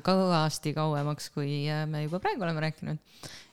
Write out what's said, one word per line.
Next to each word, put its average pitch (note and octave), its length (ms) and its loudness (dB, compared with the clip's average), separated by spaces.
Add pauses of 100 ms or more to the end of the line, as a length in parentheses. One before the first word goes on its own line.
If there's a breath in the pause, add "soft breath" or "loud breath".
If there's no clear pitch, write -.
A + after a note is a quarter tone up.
kõvasti E3+ 720 4
kauemaks, D3 560 0
kui, C#3+ 300 -2 (100)
äh, D#3 160 -2
me D3+ 140 -2
juba D#3+ 180 -2
praegu F4+ 240 -2
oleme D#3+ 160 -2
rääkinud. D#3 380 -4 (540 loud breath)